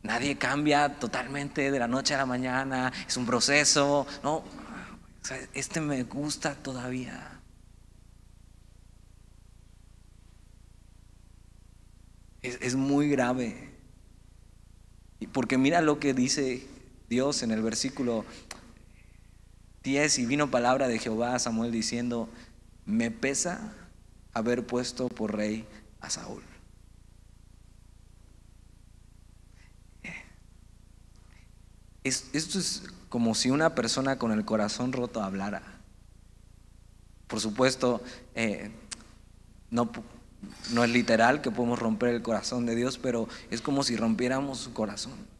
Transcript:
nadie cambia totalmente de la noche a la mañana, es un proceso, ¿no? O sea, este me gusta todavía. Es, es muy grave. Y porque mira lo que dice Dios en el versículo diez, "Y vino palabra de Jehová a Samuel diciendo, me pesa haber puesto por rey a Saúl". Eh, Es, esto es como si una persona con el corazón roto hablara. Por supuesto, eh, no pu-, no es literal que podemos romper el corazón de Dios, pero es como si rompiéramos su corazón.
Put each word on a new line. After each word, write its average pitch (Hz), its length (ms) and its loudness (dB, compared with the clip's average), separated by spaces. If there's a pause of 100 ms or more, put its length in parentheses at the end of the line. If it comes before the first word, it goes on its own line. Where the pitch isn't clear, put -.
nadie 120 340 -2
cambia 147 600 2
totalmente 139 720 -2
de 139 80 2
la 117 80 2
noche 127 260 0
a 135 40 2
la 135 80 2
mañana, 127 680 0 (160)
es - 80 -2
un 127 100 -2
proceso, 143 800 4 (160)
¿no? 151 180 0
O - 60 -12 (760)
sea, 131 180 -8 (140)
este 139 260 -4
me 147 240 0
gusta 143 520 -4
todavía. 127 840 -8 (4000)
Es, 127 180 -6
es 123 160 0
muy 143 320 4
grave. 127 640 0 (1500)
Y 113 60 -8
porque 127 300 0
mira 147 220 6
lo 151 220 4
que 139 120 2
dice 131 540 0 (400)
Dios 131 360 0
en 113 80 0
el 110 100 2
versículo 113 640 -2 (1600)
diez, 143 340 2
"Y 123 80 0
vino 143 240 2
palabra 127 380 4
de 117 100 2
Jehová 117 380 0
a 123 40 0
Samuel 117 320 0
diciendo, 120 560 -2 (600)
me 113 240 2
pesa - 600 -4 (640)
haber 117 320 0
puesto 123 440 -2
por 110 260 -4
rey 107 320 -2 (340)
a - 80 -12
Saúl". - 320 -8 (3500)
Eh, - 200 -12 (1800)
Es, - 300 -2
esto 165 240 -2
es - 260 -2 (260)
como 117 260 2
si 123 160 2
una 160 240 6
persona 131 420 2
con 117 140 0
el 107 120 2
corazón 107 480 0
roto 120 300 -4
hablara. 98 420 -4 (1600)
Por 107 120 -4
supuesto, 123 640 2 (300)
eh, 107 380 -2 (960)
no 120 220 0
pu-, - 120 -10 (720)
no 120 100 6
es 117 60 4
literal 117 520 6
que 123 100 -2
podemos 120 260 0
romper 117 320 2
el 117 140 0
corazón 117 420 -2
de 117 100 0
Dios, 123 220 0
pero 117 320 -2 (220)
es 117 100 -4
como 139 220 0
si 120 120 0
rompiéramos 123 640 0
su 117 160 -10
corazón. 107 680 -6